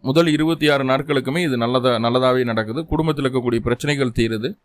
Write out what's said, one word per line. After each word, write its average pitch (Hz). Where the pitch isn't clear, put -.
முதல் 156
இருபத்தி 156
ஆறு 139
நாட்களுக்குமே 135
இது 127
நல்லதா, 123
நல்லதாவே 127
நடக்குது. 113
குடும்பத்தில் 151
இருக்கக்கூடிய 120
பிரச்சனைகள் 135
தீருது. 113